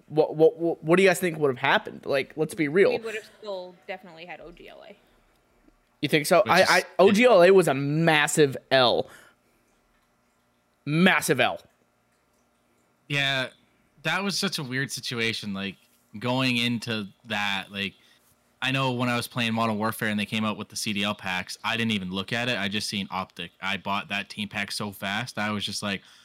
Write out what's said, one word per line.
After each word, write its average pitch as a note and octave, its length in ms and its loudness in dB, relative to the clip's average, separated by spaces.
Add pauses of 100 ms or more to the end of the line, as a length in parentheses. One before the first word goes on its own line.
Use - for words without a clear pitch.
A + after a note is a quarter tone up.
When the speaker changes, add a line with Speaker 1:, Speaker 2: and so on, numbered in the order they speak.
Speaker 1:
what, D3+ 300 0
what, D#3+ 220 6
what, E3 260 -4
what E3 120 4
do F#3+ 60 6
you F#3+ 60 6
guys F3 100 2
think E3 200 -4
would D3 100 2
have B2+ 100 -2
happened? D#3 460 0
Like, C3+ 320 -2
let's D#3 180 -4
be D3+ 140 -2
real. E3 220 4
Speaker 2:
We - 80 0
would A3 160 -10
have G#3+ 240 -14
still F#3 360 -12 (120)
definitely F3+ 400 -16
had E3 140 -16
O D#3+ 100 -18
G - 180 -20
L C2+ 180 -20
A. G#3 100 -20 (1040)
Speaker 1:
You C#3+ 80 -2
think D3+ 180 0
so? F3 120 4
Speaker 3:
Which B2 120 4
Speaker 1:
I, F3+ 120 6
Speaker 3:
is, - 80 4
Speaker 1:
I, F3+ 140 4 (140)
O G3 140 8
G G#3+ 120 4
L A3 180 8
A F3+ 80 10
was F#3 180 6
a C#3 60 2
massive D3 840 2 (140)
L. A#2+ 380 4 (1800)
Massive D#3 560 4
L. G2 200 0 (1500)
Speaker 3:
Yeah, C#3 400 0 (540)
that E3 200 -2
was G3 160 -4
such F#3+ 200 -4
a D#3+ 40 -6
weird C3 280 -6
situation. A2+ 640 -4
Like, G2 220 -6 (420)
going B2+ 380 0
into A#2 500 -2 (200)
that, G#2 440 -4
like, G2 240 -6 (680)
I B2+ 60 -2
know C3+ 220 0
when B2 160 -2
I A#2+ 80 0
was A#2 100 -4
playing A2+ 280 -4
Modern A2+ 220 0
Warfare A2 320 -2
and G#2 100 -2
they G2+ 80 -2
came A2 180 -4
out G#2 120 -2
with G#2+ 120 -10
the G#2 80 -14
C - 160 -4
D G2+ 100 -2
L G#2 120 -2
packs, F#2 500 -8
I A2+ 120 -2
didn't A2+ 160 0
even F#2+ 180 -4
look F#2+ 220 -6
at A#2+ 160 -2
it. A#2+ 100 -2
I G2 100 -2
just G#2 200 -6
seen G2 220 -6
Optic. F#2 400 -8 (100)
I F#2+ 160 -4
bought G2 320 -4
that G2+ 200 -6
team G#2 200 -10
pack G2+ 240 -6
so G#2 200 -8
fast. G#2 460 -8
I G#2+ 120 -4
was G2+ 140 -4
just - 180 -8
like, G2 200 -6 (220)